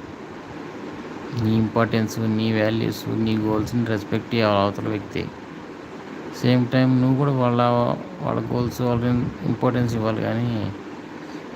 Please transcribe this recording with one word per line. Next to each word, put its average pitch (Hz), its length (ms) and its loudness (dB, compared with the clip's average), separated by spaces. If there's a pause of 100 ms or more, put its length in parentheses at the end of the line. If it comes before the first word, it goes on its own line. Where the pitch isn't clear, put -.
(1400)
నీ 110 140 4
ఇంపార్టెన్స్, 110 600 2
నీ 110 440 2
వాల్యూస్, 110 460 0
నీ 110 280 0
గోల్స్ని 107 480 0
రెస్పెక్ట్ 110 500 -2
ఇవ్వాలి 107 240 4
అవతల 101 300 0
వ్యక్తి. 101 400 -4 (1120)
సేమ్ 123 240 4
టైమ్ 127 340 4
నువ్వు 131 160 4
కూడా 143 160 2
వాళ్ళ, 123 300 2 (600)
వాళ్ళ 117 300 -2
గోల్స్, 120 280 0
వాళ్ళ 123 460 2 (160)
ఇంపార్టెన్స్ 120 520 2
ఇవ్వాలి. 110 280 0
కానీ 110 500 0 (840)